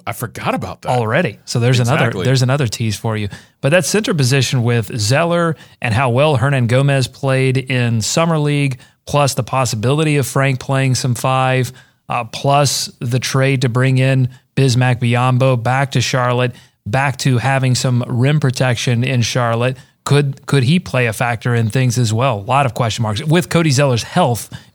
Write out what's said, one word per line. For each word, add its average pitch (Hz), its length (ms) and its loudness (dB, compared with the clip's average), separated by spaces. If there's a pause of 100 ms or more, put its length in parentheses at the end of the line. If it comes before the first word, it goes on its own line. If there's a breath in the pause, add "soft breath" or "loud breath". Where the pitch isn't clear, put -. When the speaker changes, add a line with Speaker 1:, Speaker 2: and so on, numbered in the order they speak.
Speaker 1:
I 120 60 -4
forgot 127 420 -6
about 95 280 -10
that. 135 60 -6
Speaker 2:
Already. 123 560 -2
So - 140 -4
there's 123 200 2
another, 123 260 0
Speaker 1:
Exactly. 98 200 -2
Speaker 2:
there's 127 160 2
another 131 260 0
tease 107 300 -4
for 110 180 -4
you. 104 140 -6 (320 loud breath)
But 139 80 0
that 175 160 2
center 214 280 -2
position 131 500 0
with 120 340 -2
Zeller 165 580 0 (260 loud breath)
and 117 120 -2
how 131 160 0
well 139 260 2
Hernan 131 320 2
Gomez 135 400 2
played 131 500 0
in 123 440 0
Summer 165 380 0
League, 143 400 0 (260 loud breath)
plus 147 300 2
the 123 80 -2
possibility 131 760 0
of 127 80 0
Frank 135 340 0
playing 135 360 0
some 123 180 -2
five, 131 580 0 (380 loud breath)
uh, 120 160 -4
plus 139 600 0 (120)
the 127 200 -2
trade 135 420 0
to 131 80 0
bring 127 300 2
in 131 300 2 (260 loud breath)
Bismack 127 440 2
Biyombo 123 640 2
back 131 300 0
to 127 100 0
Charlotte, 123 520 0 (320 loud breath)
back 131 320 -2
to 127 200 0
having 131 380 0
some 123 320 0
rim 131 320 2
protection 123 640 0
in 131 180 0
Charlotte. 120 560 -2 (280 loud breath)
Could, 139 400 0
could 139 180 2
he 170 160 2
play 127 280 -2
a 110 60 -2
factor 120 420 -2
in 113 140 0
things 127 280 0
as 113 160 2
well? 117 260 0
A - 20 -8
lot 131 240 2
of 113 80 -2
question 117 300 -2
marks. 107 200 -4
With 160 260 0
Cody 165 220 2
Zeller's 127 320 2
health 135 500 -2 (220 loud breath)